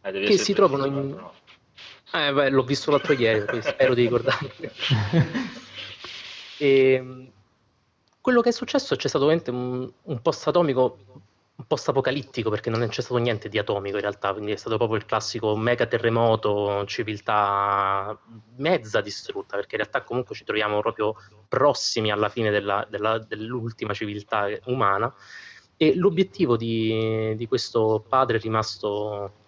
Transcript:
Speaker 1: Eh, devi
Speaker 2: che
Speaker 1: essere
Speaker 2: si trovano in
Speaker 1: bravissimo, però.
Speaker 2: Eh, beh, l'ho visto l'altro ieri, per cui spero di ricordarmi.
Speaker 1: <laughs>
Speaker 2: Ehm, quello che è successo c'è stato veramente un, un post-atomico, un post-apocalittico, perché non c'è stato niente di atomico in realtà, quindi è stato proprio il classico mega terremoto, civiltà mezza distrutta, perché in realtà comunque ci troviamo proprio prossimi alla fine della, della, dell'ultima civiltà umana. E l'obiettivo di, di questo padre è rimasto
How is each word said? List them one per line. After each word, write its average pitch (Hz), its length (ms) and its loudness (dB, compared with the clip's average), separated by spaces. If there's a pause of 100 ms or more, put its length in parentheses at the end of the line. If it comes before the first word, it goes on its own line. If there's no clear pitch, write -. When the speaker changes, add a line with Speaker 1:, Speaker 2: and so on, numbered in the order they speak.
Speaker 1:
Eh, 98 60 -6
devi 98 140 -4
Speaker 2:
che 107 80 4
Speaker 1:
essere 190 120 4
Speaker 2:
si 202 80 0
trovano 139 320 2
in 139 80 -2
Speaker 1:
bravissimo, 139 380 -6 (800)
però. 156 160 0
Speaker 2:
Eh, 139 60 0
beh, 139 160 4
l'ho 135 140 4
visto 139 280 -2
l'altro 156 220 4
ieri, 113 260 4
per 104 100 -4
cui 117 120 -4
spero 131 320 2
di 120 100 4
ricordarmi. 120 460 0 (100)
Speaker 1:
<laughs> 160 1000 0 (960)
Speaker 2:
Ehm, 131 720 4 (880)
quello 247 200 4
che 240 80 4
è - 20 4
successo - 440 -2
c'è - 140 -4
stato 131 160 2
veramente 160 260 2
un, 123 400 -4 (100)
un 135 200 -6
post-atomico, 147 760 2 (580)
un 123 120 -16
post-apocalittico, 135 840 -2
perché 107 200 -2
non 113 180 0
c'è - 140 -4
stato 123 180 -2
niente 113 300 -2
di 107 80 -4
atomico 101 380 -2
in 101 60 -2
realtà, 101 320 -2
quindi 104 200 -4
è - 20 0
stato 113 220 -4
proprio 110 200 0
il 101 80 -4
classico 110 520 -2
mega 120 280 2
terremoto, 110 1000 2
civiltà 101 1300 -2 (400)
mezza 127 440 0
distrutta, - 560 -10
perché 101 180 -8
in 107 60 -2
realtà - 220 -4
comunque 120 320 -6
ci - 100 -18
troviamo 107 340 0
proprio 110 360 -2 (320)
prossimi 123 640 0
alla 104 180 0
fine 110 200 -2
della, 101 400 0
della, 107 280 -2
dell'ultima 110 760 -8
civiltà 104 540 -4 (180)
umana. 117 480 0 (600)
E 156 200 4
l'obiettivo 180 600 2
di, 110 800 0
di 110 120 -8
questo 110 600 0
padre 127 300 2
è - 20 2
rimasto 104 960 -4 (140)